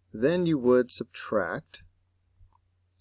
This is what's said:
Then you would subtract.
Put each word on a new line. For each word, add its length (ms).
Then 340
you 100
would 360
subtract. 920